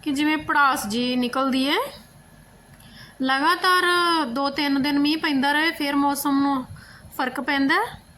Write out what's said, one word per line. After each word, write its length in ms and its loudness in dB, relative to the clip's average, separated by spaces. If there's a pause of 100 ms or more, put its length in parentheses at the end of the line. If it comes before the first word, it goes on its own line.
ਕਿ 80 -4
ਜਿਵੇਂ 260 0
ਪੜਾਸ 500 0
ਜੀ 280 -2
ਨਿਕਲਦੀ 540 0
ਹੈ। 80 2 (1400)
ਲਗਾਤਾਰ 640 2 (480)
ਦੋ 160 0
ਤਿੰਨ 320 0
ਦਿਨ 180 0
ਮੀਂਹ 180 2
ਪੈਂਦਾ 340 0
ਰਹੇ, 200 2
ਫਿਰ 240 -4
ਮੌਸਮ 460 0
ਨੂੰ 240 -2 (520)
ਫਰਕ 240 -4
ਪੈਂਦਾ 340 0
ਹੈ। 300 -4 (120)